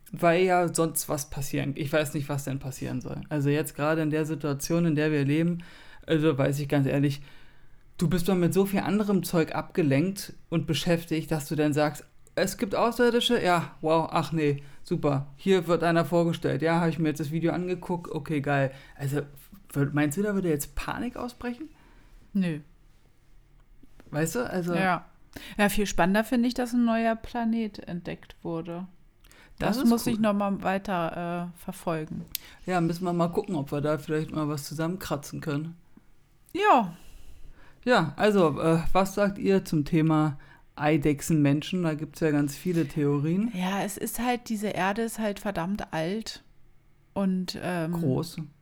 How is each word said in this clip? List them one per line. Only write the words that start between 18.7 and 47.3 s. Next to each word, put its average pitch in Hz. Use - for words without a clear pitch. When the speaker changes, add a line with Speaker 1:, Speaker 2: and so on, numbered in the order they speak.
Speaker 1:
Also, 143
w-, 139
meinst 147
du, -
da 208
würde 180
jetzt 147
Panik -
ausbrechen? 247
Speaker 2:
Nö. 175
Speaker 1:
Weißt 160
du, 240
also 175
Speaker 2:
Ja. 180
Ja, 208
viel 208
spannender 190
finde 247
ich, 247
dass 240
ein 240
neuer 226
Planet 226
entdeckt 170
wurde. 170
Speaker 1:
Das 208
Speaker 2:
Das 269
Speaker 1:
ist 233
Speaker 2:
muss 233
Speaker 1:
cool. 240
Speaker 2:
ich 214
noch 214
mal 202
weiter, 175
äh, -
verfolgen. 165
Speaker 1:
Ja, 180
müssen 170
wir 175
mal 170
gucken, 180
ob 143
wir 147
da 151
vielleicht 156
mal 151
was 147
zusammenkratzen 160
können. 156
Speaker 2:
Ja. 285
Speaker 1:
Ja, 185
also, 185
äh, 165
was 190
sagt 202
ihr 190
zum 151
Thema 156
Eidechsenmenschen? 151
Da 160
gibt's 156
ja 160
ganz 147
viele 165
Theorien. 151
Speaker 2:
Ja, 185
es 196
ist -
halt, 247
diese 214
Erde 202
ist 226
halt 208
verdammt 196
alt 175
und, 185